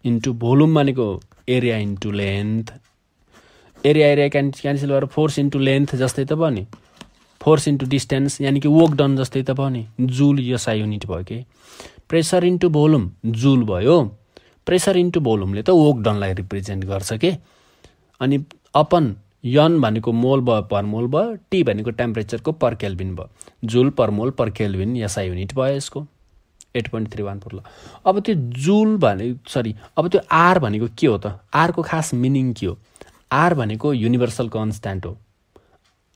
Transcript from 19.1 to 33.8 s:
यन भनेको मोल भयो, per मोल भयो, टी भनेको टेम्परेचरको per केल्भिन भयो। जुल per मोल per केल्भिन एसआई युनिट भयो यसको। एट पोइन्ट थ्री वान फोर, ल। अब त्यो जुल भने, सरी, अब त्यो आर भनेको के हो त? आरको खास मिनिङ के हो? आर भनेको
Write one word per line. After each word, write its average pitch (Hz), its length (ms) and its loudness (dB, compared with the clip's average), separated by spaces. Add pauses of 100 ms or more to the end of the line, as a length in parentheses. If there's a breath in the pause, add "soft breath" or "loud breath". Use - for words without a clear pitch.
यन 147 360 4
भनेको 113 320 0
मोल 127 280 2
भयो, 117 320 0
per 101 100 0
मोल 107 240 -4
भयो, 190 320 -2 (120)
टी 185 140 2
भनेको 107 260 -2
टेम्परेचरको 117 760 -6
per 113 120 -2
केल्भिन 95 400 -8
भयो। - 140 -14 (340 loud breath)
जुल 123 260 2
per 123 180 0
मोल 107 320 -2
per 110 160 -4
केल्भिन 101 400 -4
एसआई 101 320 -6
युनिट 92 260 -8
भयो 131 120 -2
यसको। 139 400 -6 (720)
एट 117 120 -6
पोइन्ट 110 240 -8
थ्री 104 100 -10
वान 98 180 -8
फोर, - 140 -16
ल। 95 60 -14 (460 loud breath)
अब 196 140 2
त्यो 208 140 -2
जुल 170 640 0
भने, 120 400 -2 (120)
सरी, 113 260 -4 (240 loud breath)
अब 160 100 -2
त्यो 185 120 2 (100)
आर 175 280 4
भनेको 110 280 -2 (120)
के - 80 2
हो 107 120 2
त? 98 220 -10 (140)
आरको 170 280 0
खास 160 320 -4
मिनिङ 131 380 0
के 101 140 -6
हो? - 120 -6 (560 soft breath)
आर 165 200 4
भनेको 113 400 -2